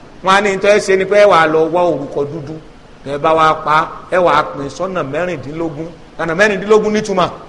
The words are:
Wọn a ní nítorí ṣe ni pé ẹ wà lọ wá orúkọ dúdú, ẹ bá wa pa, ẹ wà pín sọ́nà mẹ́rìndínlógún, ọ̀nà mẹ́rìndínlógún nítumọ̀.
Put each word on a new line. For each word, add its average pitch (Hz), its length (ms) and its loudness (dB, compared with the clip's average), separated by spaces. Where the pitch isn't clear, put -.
Wọn 185 120 2
a 202 60 4
ní 208 100 0
nítorí 202 280 4
ṣe 196 180 2
ni 190 80 0
pé 196 180 2
ẹ - 20 8
wà 165 220 6
lọ 156 120 2
wá 175 100 2
orúkọ 143 380 -2
dúdú, 156 220 -12
ẹ 143 100 -6
bá 160 160 0
wa 156 200 4
pa, 156 220 2
ẹ 170 60 0
wà 151 260 4
pín 143 260 -8
sọ́nà 175 420 -6
mẹ́rìndínlógún, 160 760 -6
ọ̀nà 165 160 -4
mẹ́rìndínlógún 208 580 0
nítumọ̀. 196 360 -2